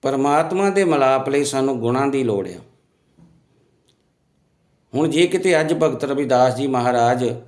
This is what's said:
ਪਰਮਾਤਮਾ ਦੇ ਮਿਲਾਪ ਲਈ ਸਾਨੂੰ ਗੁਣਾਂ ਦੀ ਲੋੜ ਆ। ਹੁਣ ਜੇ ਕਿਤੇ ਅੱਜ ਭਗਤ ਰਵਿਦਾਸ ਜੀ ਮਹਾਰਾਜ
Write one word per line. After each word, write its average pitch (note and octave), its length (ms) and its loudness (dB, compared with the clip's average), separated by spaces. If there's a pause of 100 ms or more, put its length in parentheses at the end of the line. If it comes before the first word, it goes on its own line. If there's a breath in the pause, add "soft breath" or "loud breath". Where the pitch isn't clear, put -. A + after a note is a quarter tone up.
ਪਰਮਾਤਮਾ D3+ 680 0
ਦੇ G3 140 2
ਮਿਲਾਪ C3+ 440 2
ਲਈ C#3+ 160 0
ਸਾਨੂੰ C3+ 360 -2
ਗੁਣਾਂ B2 260 0
ਦੀ C3+ 180 -2
ਲੋੜ G2 240 -2
ਆ। F2+ 100 -14 (2250)
ਹੁਣ D3+ 140 0
ਜੇ D#3 180 2
ਕਿਤੇ F3+ 340 0
ਅੱਜ D#3+ 140 0
ਭਗਤ D#3 300 -2
ਰਵਿਦਾਸ B2+ 520 2
ਜੀ C#3 100 -4
ਮਹਾਰਾਜ B2 680 0 (140)